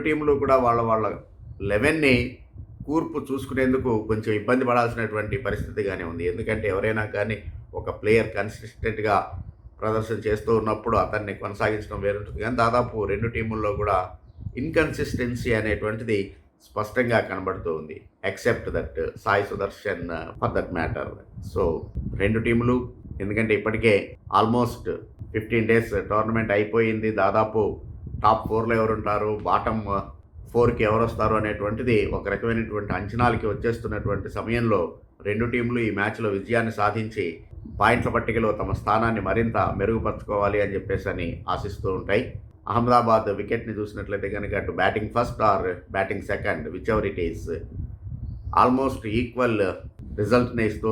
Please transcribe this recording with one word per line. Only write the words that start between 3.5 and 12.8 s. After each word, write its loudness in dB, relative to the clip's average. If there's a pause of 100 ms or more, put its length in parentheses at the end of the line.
కొంచెం 0
ఇబ్బంది 2
పడాల్సినటువంటి 0
పరిస్థితిగానే -4
ఉంది. -4
ఎందుకంటే -2
ఎవరైనా 0 (100)
కానీ -2 (420)
ఒక -8 (140)
ప్లేయర్ 4
కన్సిస్టెంట్గా -2 (640)
ప్రదర్శన -2
చేస్తూ 0 (100)
ఉన్నప్పుడు 0
అతన్ని -4
కొనసాగించడం -2
వేరుంటుంది, -4
కానీ -2
దాదాపు 2